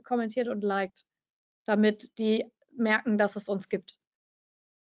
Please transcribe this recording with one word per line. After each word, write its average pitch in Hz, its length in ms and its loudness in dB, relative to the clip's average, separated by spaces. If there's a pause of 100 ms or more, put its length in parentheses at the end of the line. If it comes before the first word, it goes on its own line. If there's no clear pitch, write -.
kommentiert 233 440 -2
und 214 160 -4
liked, 196 420 -4 (600)
damit 208 540 2
die 220 260 0 (240)
merken, 220 480 0
dass 208 180 2
es 202 140 -10
uns 196 180 -6
gibt. - 300 -8 (840)